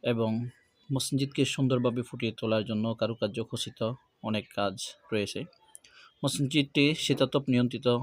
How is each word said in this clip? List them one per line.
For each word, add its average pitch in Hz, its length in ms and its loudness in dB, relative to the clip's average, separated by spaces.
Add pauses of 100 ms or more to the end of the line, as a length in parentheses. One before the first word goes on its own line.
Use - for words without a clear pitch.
এবং 113 280 0 (640)
মসজিদকে 135 520 0
সুন্দরভাবে 123 580 0
ফুটিয়ে 113 300 -4
তোলার 110 320 0
জন্য 110 200 -2 (100)
কারুকার্য 110 500 -2
খচিত - 360 -8 (420)
অনেক 107 220 -2 (100)
কাজ 101 200 0 (380)
রয়েছে। 104 280 -2 (840)
মসজিদটি 143 720 2
শীতাতপ 135 540 2
নিয়ন্ত্রিত 123 400 2 (140)